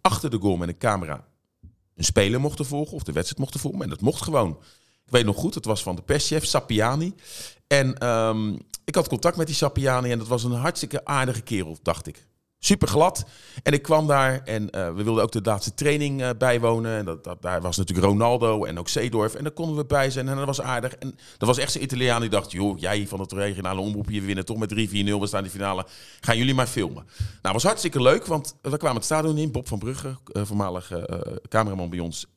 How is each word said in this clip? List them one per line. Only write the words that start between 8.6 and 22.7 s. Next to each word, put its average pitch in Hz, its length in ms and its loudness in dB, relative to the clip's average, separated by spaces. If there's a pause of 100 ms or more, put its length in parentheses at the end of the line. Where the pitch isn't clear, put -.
ik 151 100 -6
had - 140 2
contact 170 280 0
met 160 100 0
die 156 100 -4
Sappiani 127 540 0
en 120 80 0
dat 110 100 -6
was 117 160 0
een 123 80 0
hartstikke 139 520 -2
aardige 127 360 0
kerel, 92 420 -4
dacht - 240 -2
ik. - 200 -14 (340)
Super 190 280 4
glad. 160 360 4 (380)
En 147 100 2
ik 143 100 2
kwam 156 240 4
daar 135 380 4
en, 107 260 -4
eh, 87 240 -4
we 98 80 -2
wilden 110 200 4
ook 110 100 2
de 113 100 0
laatste 104 320 0
training, 143 480 0
eh, 127 160 0
bijwonen. 117 600 2
En 104 60 -4
dat, 82 200 -8
dat, 90 180 -12
daar 90 180 -2
was 87 160 -2
natuurlijk 90 300 2
Ronaldo 110 580 4
en 85 140 -4
ook 90 100 -8
Seedorf. 110 460 0
En - 80 -8
daar 151 100 -6
konden 160 240 -4
we 147 80 -2
bij 135 260 2
zijn 131 180 -4
en 139 80 -2
dat 139 100 -2
was 135 140 -2
aardig. 127 340 -2
En - 220 -12 (220)
dat 107 100 2
was 123 100 6
echt - 140 0
zo'n - 100 -2
Italiaan 123 380 2
die 113 100 0
dacht, 98 220 0
"Joh, 98 260 0